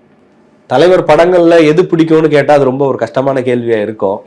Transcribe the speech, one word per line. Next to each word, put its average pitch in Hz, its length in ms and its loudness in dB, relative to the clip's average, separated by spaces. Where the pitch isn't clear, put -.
தலைவர் 170 380 0
படங்கள்ல 170 600 2
எது 156 180 2
பிடிக்கும்னு 160 460 0
கேட்டா 147 260 0
அது 143 100 2
ரொம்ப 135 220 -2
ஒரு 123 120 -4
கஷ்டமான 131 420 -4
கேள்வியா 117 400 -2
இருக்கும். 104 460 -6